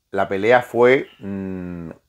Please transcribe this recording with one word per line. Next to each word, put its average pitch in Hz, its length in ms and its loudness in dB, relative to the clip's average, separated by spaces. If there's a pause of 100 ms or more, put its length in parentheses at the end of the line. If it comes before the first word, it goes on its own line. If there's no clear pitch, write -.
(120)
La 98 160 -2
pelea 107 340 2
fue, 123 460 2 (120)
mm, 92 720 -10 (180)